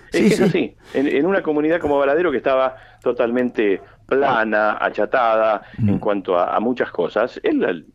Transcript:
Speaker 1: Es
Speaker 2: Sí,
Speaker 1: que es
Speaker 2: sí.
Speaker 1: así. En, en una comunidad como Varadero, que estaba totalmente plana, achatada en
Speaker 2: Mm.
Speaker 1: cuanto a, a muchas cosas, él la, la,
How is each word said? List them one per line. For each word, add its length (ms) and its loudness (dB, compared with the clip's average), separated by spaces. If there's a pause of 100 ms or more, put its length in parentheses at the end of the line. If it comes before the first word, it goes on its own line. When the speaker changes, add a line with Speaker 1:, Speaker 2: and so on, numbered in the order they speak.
(120)
Speaker 1:
Es 80 0
Speaker 2:
Sí, 80 4
Speaker 1:
que 60 4
es 20 2
Speaker 2:
sí. 80 0
Speaker 1:
así. 320 0 (180)
En, 140 0
en 180 2
una 160 0
comunidad 380 0
como 180 0
Varadero, 320 2
que 80 -2
estaba 380 0 (260)
totalmente 800 0 (260)
plana, 760 0
achatada 840 0 (160)
en 180 0
Speaker 2:
Mm. 20 -6
Speaker 1:
cuanto 400 -2
a, 180 0
a 40 0
muchas 300 -2
cosas, 520 -4
él 180 0
la, 120 0
la, 100 -8 (120)